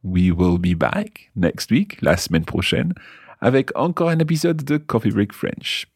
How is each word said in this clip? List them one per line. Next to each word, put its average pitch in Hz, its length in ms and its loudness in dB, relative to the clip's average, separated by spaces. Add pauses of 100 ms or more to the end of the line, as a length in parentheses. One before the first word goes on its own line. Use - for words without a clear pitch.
We 90 280 2
will 87 280 2
be 87 160 2
back - 600 -4
next - 360 -2
week, 165 300 0
la 76 140 4
semaine 80 300 -2
prochaine, - 480 -2 (480)
avec 127 340 2
encore 170 340 0
un 165 100 2
épisode 160 440 0
de 147 140 0
Coffee 117 320 0
Break 101 240 0
French. - 640 -8